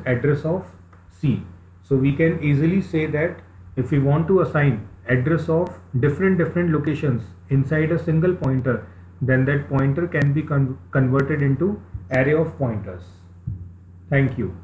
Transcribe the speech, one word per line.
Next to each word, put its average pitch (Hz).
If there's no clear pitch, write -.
address 143
of 175
C. 117
So -
we 135
can 160
easily 151
say 160
that 151
if 123
we 147
want 143
to 190
assign 143
address 147
of 170
different, 170
different 170
locations 147
inside 156
a 160
single 165
pointer, 131
then 131
that 143
pointer 139
can 143
be 151
con-, 139
converted 139
into 143
array 135
of 156
pointers. 98
Thank 139
you. 90